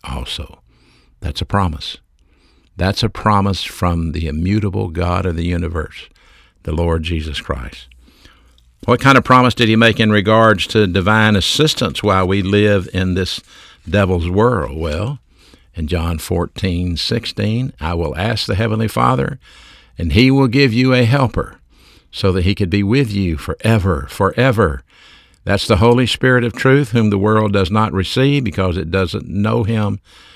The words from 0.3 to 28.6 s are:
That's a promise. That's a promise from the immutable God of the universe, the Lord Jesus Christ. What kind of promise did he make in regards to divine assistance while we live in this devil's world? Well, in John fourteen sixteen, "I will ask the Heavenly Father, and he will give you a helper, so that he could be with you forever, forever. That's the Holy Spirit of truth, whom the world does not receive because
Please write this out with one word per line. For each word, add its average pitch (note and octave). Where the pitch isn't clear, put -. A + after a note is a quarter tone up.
That's -
a -
promise. F2+
That's F#2+
a A2
promise G2+
from E2+
the E2
immutable F#2+
God F2
of E2+
the E2
universe, E2+
the D#2
Lord E2
Jesus D#2+
Christ. -
What A#2+
kind C3+
of A2+
promise B2+
did A2+
he A2
make A2+
in G#2+
regards G#2+
to G#2+
divine G#2
assistance G2+
while F#2+
we G2
live G2+
in F#2
this F2+
devil's F2+
world? F#2
Well, E2+
in D#2+
John E2
fourteen F2
sixteen, A#2
"I E2
will E2
ask G#2
the G2
Heavenly A2
Father, B2+
and D#2+
he B2
will C3+
give C3
you B2+
a B2
helper, A#2
so G2
that F2+
he G2
could F#2+
be G2+
with A#2
you F#2
forever, F2+
forever. G2+
That's G2
the G#2
Holy A#2+
Spirit B2
of A2+
truth, C3+
whom A2+
the G2+
world G#2+
does F#2+
not G#2+
receive C3
because F#2